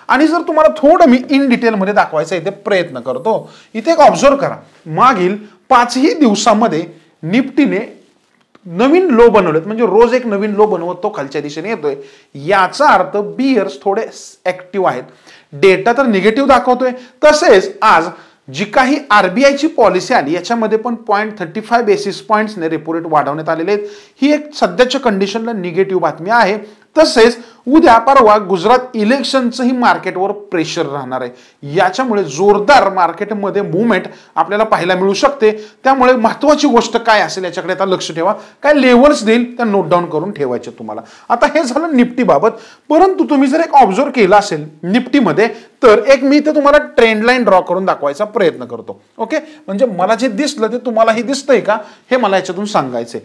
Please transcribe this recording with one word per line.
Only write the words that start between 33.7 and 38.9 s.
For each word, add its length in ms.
आपल्याला 280
पाहायला 300
मिळू 180
शकते. 380
त्यामुळे 280
महत्त्वाची 560
गोष्ट 280
काय 240
असेल 240
याच्याकडे 280
आता 120
लक्ष 280
ठेवा, 220
काय 120
levels 500